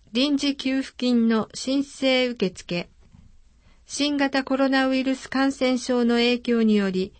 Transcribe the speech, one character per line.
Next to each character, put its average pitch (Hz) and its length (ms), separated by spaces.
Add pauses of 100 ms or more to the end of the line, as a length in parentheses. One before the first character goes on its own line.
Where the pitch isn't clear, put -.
(100)
臨 277 280
時 277 180
給 269 240
付 - 160
金 240 320
の 220 240
申 269 300
請 254 480
受 214 180
付。 175 400 (1000)
新 294 300
型 277 280
コ 269 120
ロ 269 140
ナ 269 180
ウ 262 80
イ 262 80
ル 262 100
ス - 140
感 269 240
染 254 240
症 240 300
の 240 80
影 240 260
響 233 220
に 220 120
よ 196 160
り、 185 300